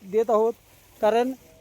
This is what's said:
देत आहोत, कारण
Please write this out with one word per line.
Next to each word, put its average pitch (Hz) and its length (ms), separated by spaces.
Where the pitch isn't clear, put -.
देत 214 260
आहोत, 226 240
कारण 233 300